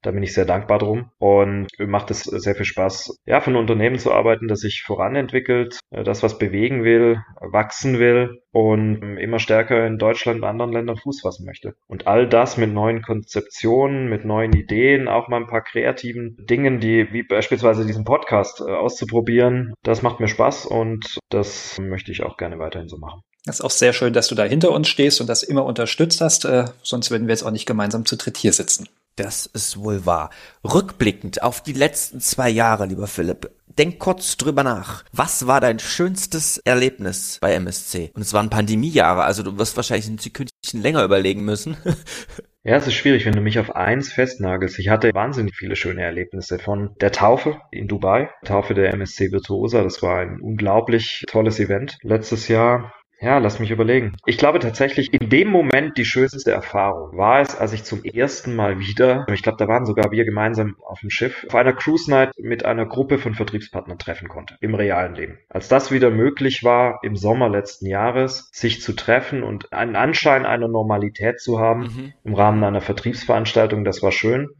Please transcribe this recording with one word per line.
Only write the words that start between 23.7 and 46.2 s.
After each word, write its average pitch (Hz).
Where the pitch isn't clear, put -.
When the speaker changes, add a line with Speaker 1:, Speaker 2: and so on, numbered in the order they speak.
Speaker 2:
sehr 123
schön, 123
dass 117
du -
da 107
hinter 160
uns 151
stehst 143
und 120
das 117
immer 139
unterstützt 127
hast, 165
äh, 127
sonst 123
würden 117
wir 113
jetzt 110
auch 120
nicht 107
gemeinsam 110
zu -
dritt -
hier 104
sitzen. -
Speaker 3:
Das 104
ist -
wohl 101
wahr. 80
Rückblickend -
auf 120
die 147
letzten 135
zwei 123
Jahre, 110
lieber 92
Philipp, -
denk 170
kurz -
drüber 135
nach. 110
Was 135
war 135
dein 113
schönstes -
Erlebnis 123
bei 95
M 90
S -
C? 82
Und 107
es 101
waren 104
Pandemiejahre, 107
also 98
du 98
wirst 113
wahrscheinlich 110
ein 110
Sekündchen -
länger 139
überlegen 98
müssen. 107
<laughs> -
Speaker 1:
Ja, 113
es 143
ist 120
schwierig, 123
wenn 110
du 104
mich 107
auf 110
eins 117
festnagelst. 95
Ich 92
hatte 110
wahnsinnig 110
viele 98
schöne 90
Erlebnisse, 90